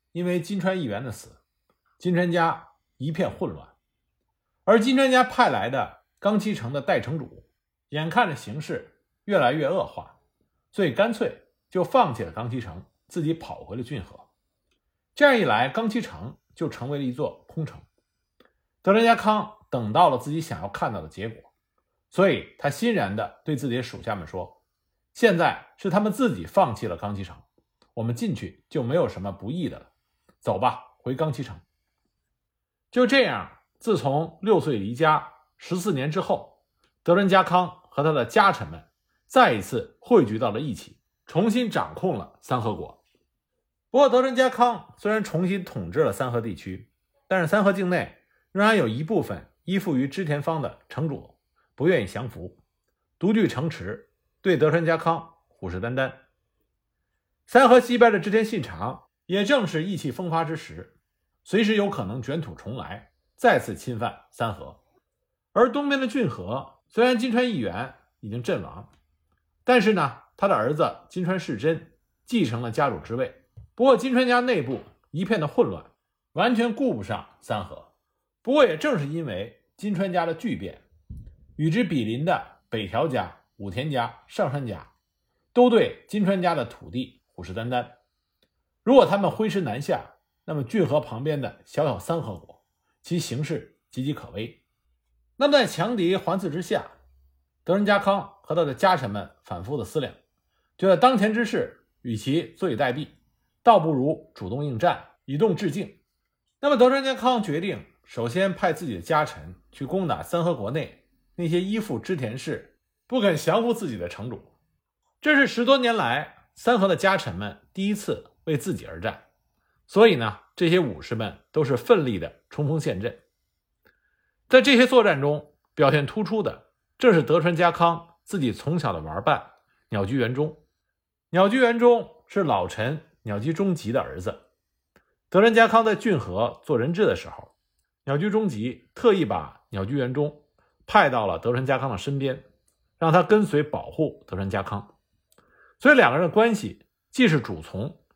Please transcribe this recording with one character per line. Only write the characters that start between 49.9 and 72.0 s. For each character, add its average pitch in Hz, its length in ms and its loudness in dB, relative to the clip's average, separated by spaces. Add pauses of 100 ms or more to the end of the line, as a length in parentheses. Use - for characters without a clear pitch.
于 135 100 0
织 190 160 -6
田 151 160 -2
方 160 220 -4
的 - 260 -10
城 156 220 -6
主 - 300 -12 (340)
不 147 140 -2
愿 156 160 2
意 - 20 -6
降 104 240 -10
服， 95 300 -16 (580)
独 208 160 2
据 208 140 4
城 143 200 -2
池， - 440 -10 (300)
对 180 140 2
德 151 140 4
川 165 160 2
家 165 120 2
康 165 360 -2 (140)
虎 - 200 -14
视 90 140 -6
眈 120 140 -4
眈。 131 180 -2 (1300)
三 247 240 6
河 247 100 10
西 240 180 -2
边 226 140 8
的 202 80 0
织 165 100 -6
田 220 140 2
信 214 180 -4
长 101 440 -10 (200)
也 196 200 -2
正 240 200 2
是 160 200 -4
意 196 100 -6
气 135 160 -6
风 180 180 -8
发 165 140 -2
之 160 140 -6
时， - 420 -18 (460)
随 220 180 2
时 214 120 2
有 202 140 0
可 127 140 -6
能 113 180 -8
卷 147 200 -6
土 - 120 -12
重 113 220 -14
来， - 380 -14 (240)
再 202 200 4
次 117 160 -6
侵 120 240 -10
犯 - 340 -8
三 113 220 -6
河。 - 280 -18 (720)
而 233 180 4
东 285 160 -4
边 277 140 0
的 254 80 -2
骏 214 200 -2
河， 104 600 -10
虽 233 160 2
然 254 120 2
金 240 140 -4
川 247 180 2
议 202 80 -4
员 107 380 -6 (240)
已 110 100 -14
经 120 140 -8
阵 139 180 -4
亡， 95 300 -16 (720)
但 247 180 6
是 214 120 4
呢， 147 300 -2 (120)
他 202 140 0
的 165 60 4
儿 120 180 2
子 151 200 0 (160)
金 180 140 -6
川 185 160 -2
世 151 160 -6
真 156 380 -4 (320)